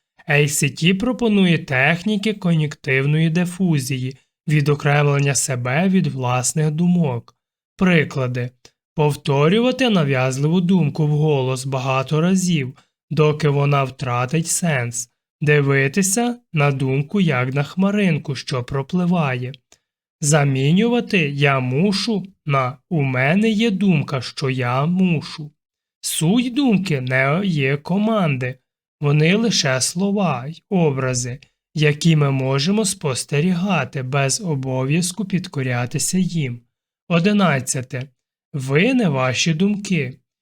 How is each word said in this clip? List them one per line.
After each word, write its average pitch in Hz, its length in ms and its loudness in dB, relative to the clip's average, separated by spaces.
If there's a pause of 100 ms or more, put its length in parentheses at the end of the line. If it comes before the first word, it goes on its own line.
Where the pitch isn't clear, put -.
(280)
A 147 140 4
C 147 420 -2
T 190 140 2
пропонує 202 600 2
техніки 175 760 0
кон'юктивної 151 960 0
дифузії, 147 840 -2 (320)
відокремлення 143 840 2
себе 131 540 -2
від 185 180 2
власних 127 640 -2
думок. 160 640 0 (400)
Приклади. 131 760 0 (440)
Повторювати 170 960 2
нав'язливу 139 720 2
думку 165 460 2
вголос 139 600 0
багато 135 540 0
разів, 175 540 0 (360)
доки 151 380 2
вона 143 360 2
втратить 127 600 -4
сенс. 127 640 -4 (300)
Дивитися 147 1000 0 (140)
на 143 180 2
думку 139 500 -2
як 131 340 0
на 139 80 0
хмаринку, 190 720 -2
що 123 300 -6
пропливає. 139 880 -2 (680)
Замінювати 156 1080 2
"я 139 300 0
мушу" 190 640 -2 (200)
на 131 320 -2 (120)
"у 160 120 0
мене 139 480 2
є 220 200 2
думка, 165 500 0
що - 300 -6
я 127 360 -2
мушу". 175 640 -2 (500)
Суть 233 540 0
думки 190 460 0
не 135 440 0
є 147 320 0
команди, 170 840 -2 (420)
вони 151 340 4
лише 185 460 0
слова 175 680 -2
й - 220 -14
образи, 131 680 -2 (360)
які 151 420 2
ми 143 140 2
можемо 139 540 0
спостерігати 156 1160 -2
без 135 380 -2
обов'язку 147 840 -2
підкорятися 131 920 -4
їм. 156 420 -2 (480)
Одинадцяте. 156 1000 0 (440)
Ви 147 420 0
не 233 140 2
ваші 131 460 0
думки. 185 640 -2 (240)